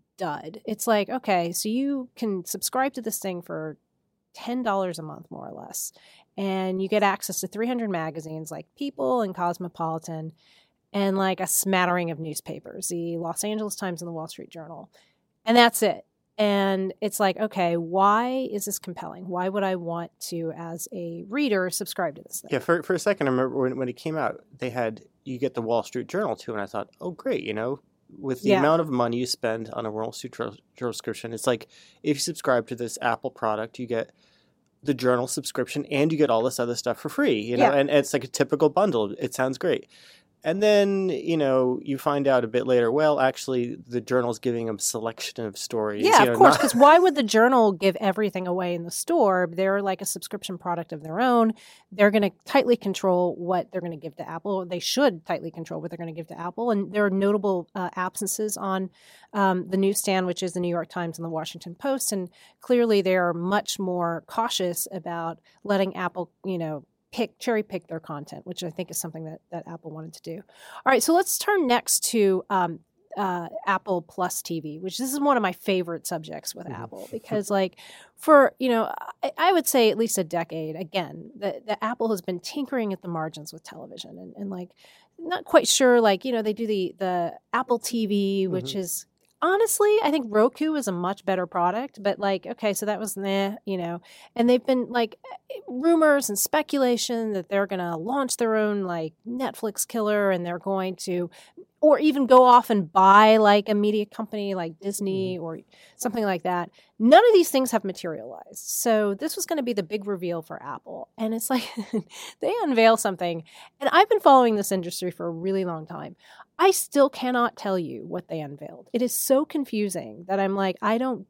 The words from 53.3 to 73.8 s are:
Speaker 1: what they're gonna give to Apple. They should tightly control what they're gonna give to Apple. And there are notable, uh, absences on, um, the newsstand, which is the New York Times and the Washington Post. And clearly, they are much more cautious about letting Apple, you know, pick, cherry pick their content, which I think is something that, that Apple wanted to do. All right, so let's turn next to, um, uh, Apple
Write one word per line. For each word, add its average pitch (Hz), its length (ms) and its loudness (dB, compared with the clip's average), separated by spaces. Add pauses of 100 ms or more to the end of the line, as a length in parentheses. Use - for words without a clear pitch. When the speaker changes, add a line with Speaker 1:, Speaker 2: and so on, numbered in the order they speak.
Speaker 1:
what 175 380 -4
they're 185 80 -6
gonna 170 160 -8
give 147 200 -12
to - 120 -12
Apple. 185 380 -4
They 175 120 -8
should 233 480 0
tightly 165 240 -6
control 160 300 -10
what 165 100 -8
they're 165 80 -14
gonna 165 140 -10
give 160 160 -12
to 165 100 -16
Apple. 180 320 -4
And 202 220 -2
there 208 140 2
are 196 40 2
notable, 196 640 0
uh, 185 220 -4
absences 196 600 -6
on, 190 340 -4 (420)
um, 190 380 0
the 190 80 0
newsstand, 196 500 0
which 175 160 -4
is 175 80 -4
the 180 80 -4
New 175 80 -2
York 170 200 -2
Times 170 300 -6
and 170 60 -10
the 165 60 -8
Washington 165 440 -10
Post. 269 380 -4
And 185 180 -4 (300)
clearly, 233 420 4
they 185 140 2
are 175 180 2
much 185 460 -2
more 175 480 -2
cautious 196 640 -2
about 170 480 -8 (240)
letting 190 320 0
Apple, 180 340 -6 (140)
you 185 140 -4
know, 156 260 -6 (280)
pick, - 260 -6
cherry 220 240 -2
pick 196 240 -10
their 160 140 -10
content, - 460 -12
which 180 160 -10
I 175 60 -6
think 165 220 -10
is 170 80 -8
something 160 260 -10
that, 156 160 -14 (100)
that 175 160 -12
Apple 165 240 -16
wanted 160 240 -14
to - 80 -20
do. 165 140 -12
All - 560 -6
right, 247 100 4
so 320 120 4
let's 381 240 2
turn 392 280 0
next - 340 0 (100)
to, 196 400 4
um, 175 300 0 (360)
uh, 180 320 -4 (160)
Apple 190 380 0